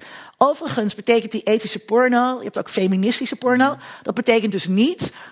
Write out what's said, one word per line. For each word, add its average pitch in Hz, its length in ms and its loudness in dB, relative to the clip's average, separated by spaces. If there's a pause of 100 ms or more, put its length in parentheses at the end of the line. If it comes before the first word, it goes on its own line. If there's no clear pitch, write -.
(360)
Overigens 254 580 0
betekent 226 380 0
die 214 100 -6
ethische 214 360 -2
porno, 247 600 2
je - 60 -12
hebt - 140 -8
ook - 120 -8
feministische 190 680 0
porno, 247 400 2 (260)
dat 208 120 -6
betekent 226 380 2
dus 190 140 -2
niet 220 460 0 (200)